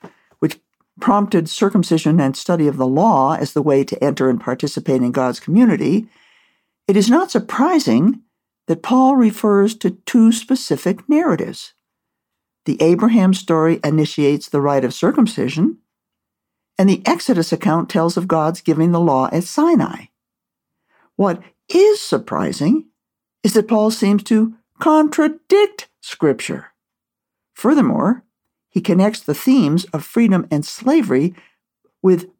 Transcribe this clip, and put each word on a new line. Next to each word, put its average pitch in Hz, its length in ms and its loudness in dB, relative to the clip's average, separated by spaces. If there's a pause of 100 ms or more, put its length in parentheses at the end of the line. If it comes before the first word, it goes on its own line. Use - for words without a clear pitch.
(400)
which - 180 -4 (420)
prompted 202 480 0
circumcision 170 720 0
and 135 160 -2
study 165 300 -2
of 139 100 -2
the 127 100 -2
law 151 480 2
as - 200 -6
the 147 80 0
way 139 200 2
to - 220 -4
enter 135 240 0
and 123 100 0
participate 131 640 -4
in 123 120 -2
God's 127 280 -2
community, 202 640 0 (800)
it 196 120 4
is 202 100 2
not 339 220 2
surprising 233 880 0 (460)
that 165 160 -4
Paul 262 340 2
refers 214 600 2
to 220 160 -2 (120)
two 226 260 4
specific 226 800 -4
narratives. 302 640 -2 (920)
The 147 160 -2
Abraham 190 500 4
story 165 500 0
initiates 147 640 0
the 143 140 -2
rite 139 240 0
of 120 80 -4
circumcision, 165 880 -2 (960)
and 190 100 2
the 190 200 2
Exodus 233 440 -2
account 165 380 -2
tells 170 300 -2
of 180 100 -4
God's 160 320 -2
giving 160 320 0
the 170 80 0
law 139 320 0
at 175 120 -2
Sinai. 294 640 -2 (1080)
What 185 260 -2 (280)
is 403 320 2
surprising - 840 -4 (540)
is - 120 0
that 220 140 2
Paul 214 220 2
seems 202 340 0
to 220 300 0 (240)
contradict 311 1080 0 (140)
Scripture. - 680 -4 (800)
Furthermore, 208 680 0 (460)
he - 140 -4
connects 196 380 0
the 147 140 -6
themes 180 520 2
of 151 180 -8
freedom 196 460 0
and 147 120 -2
slavery 190 720 -2 (680)
with 180 260 2 (120)